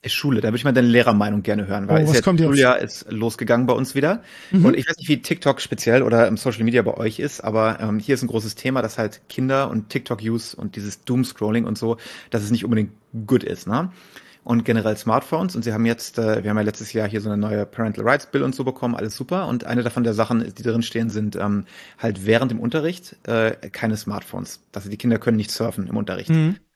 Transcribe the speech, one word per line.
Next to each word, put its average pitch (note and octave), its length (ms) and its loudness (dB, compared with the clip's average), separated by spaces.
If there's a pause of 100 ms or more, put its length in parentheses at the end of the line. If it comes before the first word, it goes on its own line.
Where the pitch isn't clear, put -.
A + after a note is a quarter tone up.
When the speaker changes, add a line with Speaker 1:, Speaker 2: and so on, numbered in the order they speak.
Speaker 1:
Ist - 120 -4
Schule. C3 260 2
Da A2 80 0
würde A2 80 0
ich A#2+ 80 -4
mal C#3+ 80 4
deine A#2+ 140 6
Lehrermeinung G#2 560 4
gerne G#2 240 -2
hören, G2 220 -4
weil D#3+ 100 6
Speaker 2:
Oh, D#3 60 6
Speaker 1:
ist D3 60 2
Speaker 2:
was - 60 6
Speaker 1:
jetzt A#2 80 4
Speaker 2:
kommt F3+ 160 4
jetzt? E3 60 6
Speaker 1:
Schuljahr C3+ 320 6
ist - 320 -8
losgegangen A#2 560 0
bei B2 80 2
uns C3 200 -2
wieder. D#3 280 0 (280)
Speaker 2:
Mhm. F#3 160 6
Speaker 1:
Und C#4+ 100 6
ich - 120 -2
weiß E3 80 -2
nicht, - 120 -10
wie C#3+ 120 2
TikTok - 400 0
speziell B2 420 2
oder A#2 260 6
im A2 100 0
Social A2+ 260 -2
Media A#2 180 4
bei G#2 140 0
euch A2+ 220 -4
ist, - 240 -6
aber, A2 380 0
ähm, G#2+ 180 -2
hier G#2+ 160 0
ist A#2+ 80 -2
ein B2 60 -4
großes A2+ 260 -4
Thema, C3 280 -2
dass - 140 -6
halt G#2+ 320 -4
Kinder C3+ 400 0
und G#2+ 220 -4
TikTok-Use A2+ 680 -4
und - 200 -10
dieses G2+ 280 -10
Doomscrolling A#2 600 0
und G#2+ 120 -4
so, A2+ 200 -2 (340)
dass A2+ 120 -2
es G#2 80 -6
nicht A#2 140 0
unbedingt G#2+ 280 0 (340)
good B2 160 2
ist, - 240 -8
ne? D3+ 240 -2 (520)
Und A#2 220 0
generell A2 320 2
Smartphones. D#3+ 580 0
Und A#2 100 -4
sie A2+ 100 -2
haben A2+ 100 0
jetzt, A#2 340 -2
äh, A2 240 2
wir G2+ 60 -2
haben G#2 80 0
ja G#2+ 60 2
letztes G#2 320 -6
Jahr A2 120 0
hier G#2 140 -4
so G#2+ 80 -6
eine G#2 80 -2
neue G#2 300 -2
Parental G#2+ 420 -4
Rights C#3+ 160 2
Bill C#3 180 -2
und C3+ 120 -2
so C3 100 -6
bekommen, B2+ 300 -4
alles G#2+ 200 -6
super. F3 340 -4
Und B2 160 -4
eine A#2+ 180 -2
davon A#2+ 200 -2
der A#2 120 2
Sachen, A2 400 0
die - 80 -18
drin A#2 200 0
stehen, A2+ 280 -4
sind, G#2 260 -4
ähm, G2+ 300 -4 (320)
halt G2 260 -4
während A2+ 260 4
dem A2+ 80 -4
Unterricht, D#3 580 -4 (120)
äh, A2+ 220 2 (200)
keine A2 280 -2
Smartphones. G2 640 -8 (140)
Also F#3+ 140 -10
die G#2+ 80 -8
Kinder A#2 220 0
können A2+ 180 2
nicht G#2+ 140 -2
surfen A2+ 380 -4
im G#2+ 100 -2
Unterricht. G2+ 320 -6
Speaker 2:
Mhm. D#3+ 260 2 (200)